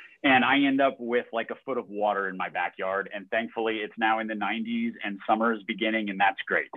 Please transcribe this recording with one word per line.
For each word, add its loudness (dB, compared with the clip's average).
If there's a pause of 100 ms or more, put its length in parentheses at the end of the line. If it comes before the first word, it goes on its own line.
(240)
and 6
I 4
end 4
up 4
with, 0
like, -2
a -8 (100)
foot -4
of -4
water 0
in -6
my -2
backyard. -2
And -10
thankfully, -2
it's -6
now 2
in -4
the -6
nineties -2 (100)
and -6
summer 2
is -6
beginning, -2
and -6
that's 2
great. 0